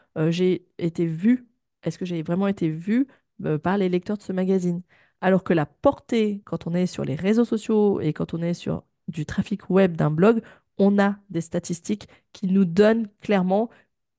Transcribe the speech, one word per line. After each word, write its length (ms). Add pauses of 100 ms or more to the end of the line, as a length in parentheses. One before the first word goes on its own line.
(180)
euh, 140
j'ai 340 (120)
été 280
vue ? 400 (380)
Est-ce 140
que 80
j'ai 180
vraiment 240
été 220
vue, 380 (360)
euh, 140
par 200
les 120
lecteurs 280
de 60
ce 80
magazine ? 500 (380)
Alors 240
que 80
la 140
portée, 800
quand 220
on 60
est 120
sur 180
les 120
réseaux 280
sociaux 560
et 140
quand 200
on 80
est 120
sur 300 (260)
du 160
trafic 440
web 280
d'un 140
blog, 300 (360)
on 220
a 180 (120)
des 120
statistiques 680 (240)
qui 160
nous 160
donnent 440 (120)
clairement 500 (500)